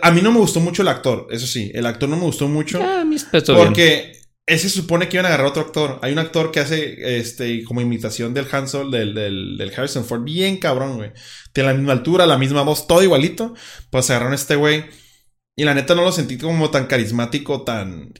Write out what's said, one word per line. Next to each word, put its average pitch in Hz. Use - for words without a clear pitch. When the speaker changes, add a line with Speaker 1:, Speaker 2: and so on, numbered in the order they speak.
Speaker 1:
a 170
mí 170
no 220
me 233
gustó 170
mucho 175
el 180
actor, 131
eso 117
sí. 104
El 117
actor 127
no 156
me 180
gustó 147
mucho 151
Speaker 2:
Ah, 370
a 320
mí 311
está 175
todo 139
bien. -
Speaker 1:
porque 151
ese 165
se 190
supone 170
que 175
iban 185
a 180
agarrar 139
otro 147
actor. 147
Hay 131
un 151
actor 160
que -
hace, 139
este, 117
como 117
imitación 117
del 135
Han 135
Solo, 139
del, 107
del, 95
del 98
Harrison 107
Ford, 120
bien 185
cabrón, 135
güey. 107
Tiene 135
la 131
misma 139
altura, 165
la 143
misma 135
voz, 147
todo 175
igualito. 185
Pues 127
agarraron 123
a -
este 147
güey. 151
Y 147
la 143
neta 139
no 175
lo 180
sentí 127
como 160
tan 135
carismático, 120
tan 95